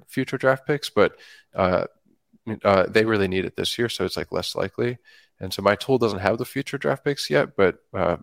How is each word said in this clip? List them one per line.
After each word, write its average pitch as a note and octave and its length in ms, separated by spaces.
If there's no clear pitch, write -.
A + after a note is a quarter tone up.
future C3+ 300
draft C3 300
picks, D3 240
but, F#2+ 260
uh, F#2 300
uh, F#2+ 240
they A2 180
really G#2+ 220
need F#2 180
it F#2 100
this - 240
year, A#2 100
so - 160
it's, - 120
like, - 140
less F2+ 220
likely. A#2+ 460
And F#2+ 140
so - 80
my G2+ 140
tool C3 220
doesn't G#2+ 220
have G2+ 180
the B2 80
future - 320
draft C#3 280
picks C#3+ 240
yet, C#3+ 260
but, F#2 240
uh, F2 300